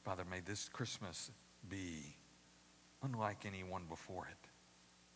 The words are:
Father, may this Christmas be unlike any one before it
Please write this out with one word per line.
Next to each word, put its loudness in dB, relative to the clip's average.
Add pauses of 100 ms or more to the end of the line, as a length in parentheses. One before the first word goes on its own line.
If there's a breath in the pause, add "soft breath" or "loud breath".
Father, 4
may 4
this 2
Christmas 2 (360)
be 0 (840)
unlike 6
any 2
one 0
before -2
it -10 (680)